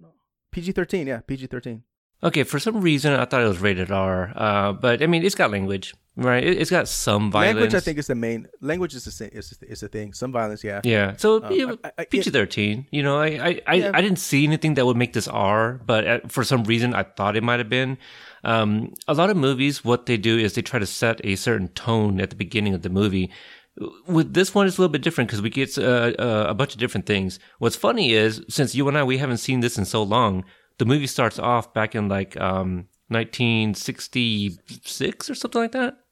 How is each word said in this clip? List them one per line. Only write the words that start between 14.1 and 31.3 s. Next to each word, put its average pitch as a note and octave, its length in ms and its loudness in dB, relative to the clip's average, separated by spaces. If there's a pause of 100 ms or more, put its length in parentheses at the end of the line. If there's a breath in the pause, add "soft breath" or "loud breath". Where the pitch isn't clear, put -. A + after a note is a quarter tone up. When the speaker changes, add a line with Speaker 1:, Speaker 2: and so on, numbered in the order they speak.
Speaker 2:
see C#3+ 240 2
anything D#3 300 2
that C3 120 4
would B2 120 4
make A#2+ 160 0
this A2 160 -2
R, A2 560 2
but, A2 200 2
uh, A#2 220 2
for B2 160 -2
some A#2 220 2
reason, A#2 280 2
I G2 100 0
thought G2+ 340 -2
it A2 60 0
might A#2+ 160 0
have A2+ 100 -6
been. C3 280 -2 (460 loud breath)
Um, A2 520 0 (120)
a D#3+ 60 0
lot E3 160 4
of G#3 80 0
movies, C#3 480 0
what A#2+ 200 2
they A#2+ 120 0
do A2+ 200 2
is A2 180 0
they A#2 60 0
try - 180 -4
to G2+ 60 -2
set A2+ 380 -2
a F#2+ 140 -2
certain A2 320 -2
tone G#2+ 500 0
at F#2+ 120 -2
the - 40 -14
beginning G#2 380 -2
of F2+ 80 -4
the G2 80 -6
movie. F#2+ 420 2 (800 loud breath)
With D#3+ 240 2
this F#3+ 200 2
one, G3+ 140 4
it's F#3 100 -2
a F#3+ 40 2
little F3+ 100 4
bit D3 120 -2
different C3 260 0
'cause G#2 120 -4
we A2 80 -2
get, C3+ 280 -2
uh, A#2+ 420 2
uh, A2 300 2
a A2 40 -2
bunch B2+ 200 -2
of G#2 80 -12
different A2 240 -2
things. F#2+ 340 0 (200 soft breath)
What's - 180 0
funny G#3 340 2
is, A2 380 2
since A#2+ 260 0
you C3+ 140 2
and C#3 80 2
I, C#3+ 80 2
we C3 140 0
haven't C3 180 -2
seen B2+ 240 0
this A#2+ 160 0
in G2 80 0
so A2 180 0
long, G2+ 400 2 (360 soft breath)
the - 60 0
movie C#3 220 2
starts A#2+ 300 0